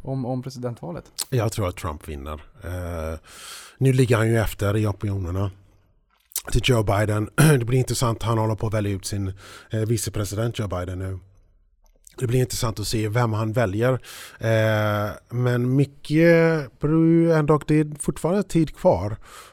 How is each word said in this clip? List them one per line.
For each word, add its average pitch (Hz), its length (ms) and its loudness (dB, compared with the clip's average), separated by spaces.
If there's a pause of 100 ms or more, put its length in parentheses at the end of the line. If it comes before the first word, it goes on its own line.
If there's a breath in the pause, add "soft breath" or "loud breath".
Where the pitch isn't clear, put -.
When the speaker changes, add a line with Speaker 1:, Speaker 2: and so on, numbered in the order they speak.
Speaker 1:
om, 135 220 -6
om 127 180 -4
presidentvalet? 131 600 -10 (240)
Speaker 2:
Jag 117 220 0
tror 101 160 -4
att 87 100 -6
Trump 76 300 -10
vinner. 76 340 -12 (220)
Eh, 85 560 -8 (580 loud breath)
nu 131 160 4
ligger 127 240 4
han 110 100 2
ju 113 120 4
efter 104 380 0
i 107 100 0
opinionerna 98 640 -4 (1000)
till 117 140 4
Joe 117 180 2
Biden. 104 480 0
<clears throat> 147 280 4
Det 113 60 -4
blir 127 140 2
intressant. 117 440 -2
Han 113 140 0
håller 110 180 0
på 110 120 -4
att 98 60 -4
välja 104 180 -2
ut 95 140 -6
sin, 98 280 -6 (360 loud breath)
eh, 113 100 -4
vicepresident 110 800 -4
Joe 107 80 -4
Biden 90 320 -6
nu. 92 200 -8 (1000)
Det 131 100 -2
blir 127 120 2
intressant 120 400 -2
att 101 80 -6
se 110 220 -2
vem 113 240 2
han 110 200 -2
väljer. 113 400 2 (460 loud breath)
Eh, 107 720 2 (180)
men 123 460 0
mycket 160 1040 4
beror 160 280 2
ju 165 260 4
ändå, 151 340 4
det 151 120 4
är 151 200 0
fortfarande 180 440 -2
tid 165 320 0
kvar. 107 420 0 (360 loud breath)